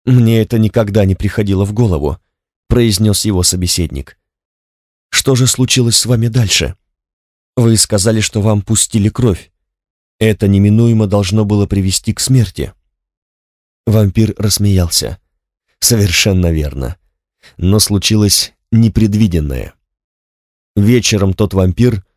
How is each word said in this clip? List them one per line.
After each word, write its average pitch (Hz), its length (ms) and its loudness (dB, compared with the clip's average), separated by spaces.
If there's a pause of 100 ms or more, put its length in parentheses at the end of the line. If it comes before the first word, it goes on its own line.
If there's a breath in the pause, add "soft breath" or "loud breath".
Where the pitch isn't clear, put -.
"Мне 117 340 4
это 113 200 -2
никогда 107 440 0
не 95 120 2
приходило 98 500 -2
в 104 80 -6
голову", 90 460 -2 (480)
произнёс 107 580 0
его 98 160 0
собеседник. 87 800 -4 (880)
"Что - 260 0
же 127 120 2
случилось 123 500 0
с - 80 -2
вами 117 220 0
дальше? 110 480 -2 (800)
Вы 117 220 2
сказали, 110 420 0
что 107 220 -4
вам 104 200 0
пустили 107 480 -2
кровь. - 420 -2 (680)
Это 110 280 0
неминуемо 107 600 4
должно 101 360 0
было 101 220 0
привести 98 480 -2
к - 60 -10
смерти". 117 540 -2 (1160)
Вампир 107 500 0
рассмеялся. 95 800 -2 (600)
Совершенно 95 720 0
верно. 69 460 -6 (600 soft breath)
Но 95 220 2
случилось 104 760 0 (180)
непредвиденное. 101 1000 0 (1040)
Вечером 101 580 2
тот 98 200 -2
вампир 95 500 0 (120)